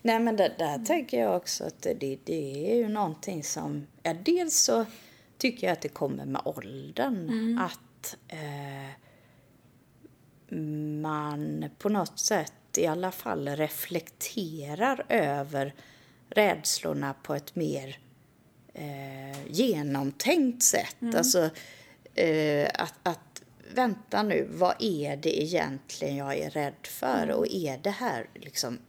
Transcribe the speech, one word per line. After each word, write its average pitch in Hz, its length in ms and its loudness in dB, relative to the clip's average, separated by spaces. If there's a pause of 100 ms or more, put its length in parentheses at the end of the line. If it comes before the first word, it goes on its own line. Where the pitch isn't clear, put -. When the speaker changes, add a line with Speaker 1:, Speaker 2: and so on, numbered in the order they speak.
Speaker 1:
Nej, 226 180 4
men 233 160 4
det, - 220 6
där 156 160 0
Speaker 2:
Mm. 226 120 -4
Speaker 1:
tänker 262 360 2
jag 202 160 4
också - 260 -4
att 160 180 -8
det, 139 440 -2
det 151 460 -2
är 233 40 4
ju 233 120 4
någonting 180 560 -2
som, 147 440 -4 (160)
ja, 165 100 0
dels 320 460 2
så 226 260 4 (520)
tycker 240 300 0
jag 175 60 4
att 160 80 -4
det 151 80 -4
kommer 139 360 -4
med 135 200 -2
åldern 147 840 -4
Speaker 2:
Mm. 226 320 0
Speaker 1:
att, - 560 -8 (100)
eh, 143 600 -10 (2000)
man 151 760 -4
på 202 120 -2
något 196 300 0
sätt 175 340 0 (240)
i 170 100 4
alla 180 240 0
fall 160 360 -4
reflekterar 156 1600 -2
över 143 640 0 (560)
rädslorna 156 840 2 (100)
på 147 120 -2
ett 139 200 -8
mer, 143 440 -4 (720)
eh, 139 800 -10
genomtänkt 190 1120 2
sätt. - 380 4
Speaker 2:
Mm. 233 140 -2
Speaker 1:
Alltså, 170 340 4 (680)
eh, 156 580 4
att, - 200 -2 (100)
att - 380 -4 (320)
vänta 214 500 2
nu, 160 280 2
vad 180 280 4
är 147 380 0
det 147 260 0
egentligen 147 720 -2
jag 139 220 -2
är 156 120 -2
rädd 147 380 -4
för? - 360 0
Speaker 2:
Mm. - 120 0
Speaker 1:
Och - 120 2
är 147 300 -2
det 180 140 -2
här 190 420 -4
liksom 123 560 -6